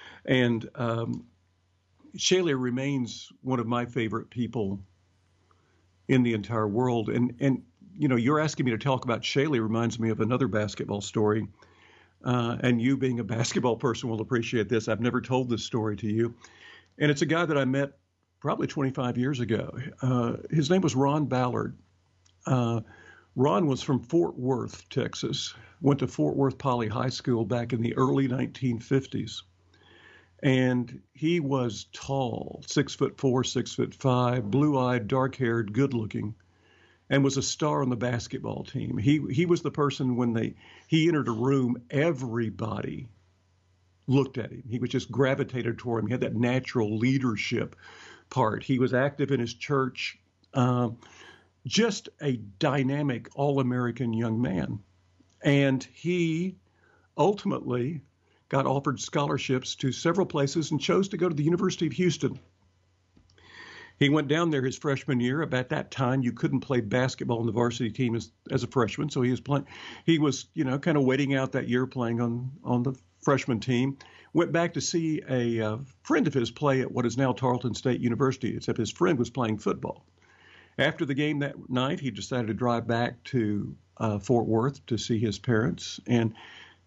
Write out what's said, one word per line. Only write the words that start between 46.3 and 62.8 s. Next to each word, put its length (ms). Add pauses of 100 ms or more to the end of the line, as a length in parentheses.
natural 640
leadership 800 (560)
part. 320
He 160
was 160
active 340
in 100
his 140
church. 640 (380)
Um, 420 (720)
just 420 (100)
a 180 (200)
dynamic, 800
all-American 800
young 280
man. 380 (640)
And 400 (100)
he 640 (600)
ultimately 840 (480)
got 160
offered 340
scholarships 760
to 180
several 320
places 460
and 100
chose 260
to 100
go 120
to 60
the 80
University 440
of 60
Houston. 440 (1600)